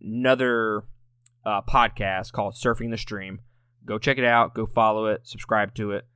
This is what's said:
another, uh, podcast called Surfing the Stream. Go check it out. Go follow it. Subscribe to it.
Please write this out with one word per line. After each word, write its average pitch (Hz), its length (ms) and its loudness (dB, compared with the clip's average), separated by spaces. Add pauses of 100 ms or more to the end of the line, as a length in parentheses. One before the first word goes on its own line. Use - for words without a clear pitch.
another, 117 840 2 (600)
uh, 104 180 -2
podcast 101 680 0
called 101 240 -4
Surfing 117 380 -2
the 113 40 -4
Stream. 95 440 -10 (440)
Go 107 140 -6
check 131 180 0
it 127 80 0
out. 117 300 4
Go 110 120 -2
follow 110 400 2
it. 107 200 -2
Subscribe 107 480 -2
to 104 160 -6
it. 101 240 -6